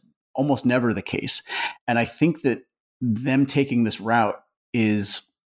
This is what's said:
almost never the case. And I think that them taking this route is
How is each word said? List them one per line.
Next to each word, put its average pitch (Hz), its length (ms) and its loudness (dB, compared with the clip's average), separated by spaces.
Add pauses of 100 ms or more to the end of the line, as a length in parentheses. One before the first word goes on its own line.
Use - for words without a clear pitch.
(340)
almost 135 320 -2
never 123 280 2
the 95 80 -4
case. - 400 -2 (460)
And 117 120 0
I 117 60 0
think - 380 0
that 123 200 0 (380)
them 131 440 0
taking 135 380 0
this 107 180 -2
route 110 400 0 (320)
is 107 480 2 (300)